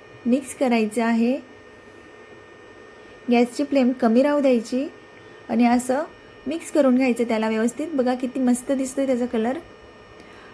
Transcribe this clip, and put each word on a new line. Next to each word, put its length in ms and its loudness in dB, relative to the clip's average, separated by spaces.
मिक्स 300 0
करायचं 480 0
आहे. 360 0
गॅसची 320 2
फ्लेम 280 2
कमी 300 2
राहू 180 2
द्यायची 500 0
आणि 160 2
असं 380 0
मिक्स 240 -8
करून 240 4
घ्यायचं 280 0
त्याला 260 -2
व्यवस्थित. 440 -2
बघा, 200 0
किती 260 -6
मस्त 320 0
दिसतोय 340 -2
त्याचा 200 -2
कलर. 320 -4